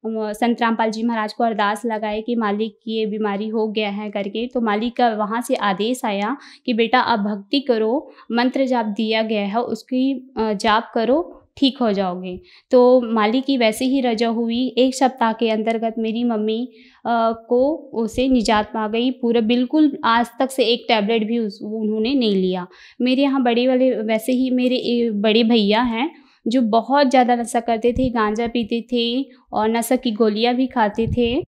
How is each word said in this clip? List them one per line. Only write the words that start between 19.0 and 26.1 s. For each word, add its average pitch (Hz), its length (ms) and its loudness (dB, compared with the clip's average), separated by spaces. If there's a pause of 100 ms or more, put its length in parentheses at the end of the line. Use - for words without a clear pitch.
पूरा 240 300 0
बिल्कुल 247 640 2
आज 233 220 2 (120)
तक 262 120 0
से 254 140 0
एक 233 240 0
टैबलेट 220 380 2
भी 233 120 -2
उस, 214 240 -6
उन्होंने 220 520 -2
नहीं 220 220 2
लिया। 185 300 -2 (340)
मेरे 254 220 2
यहाँ 269 200 2
बड़े 240 260 2
वाले, 254 280 2
वैसे 220 360 -2
ही 254 180 0
मेरे 254 260 0
ए, 233 340 0
बड़े 214 340 2
भैया 220 380 4
हैं 240 320 -2 (320)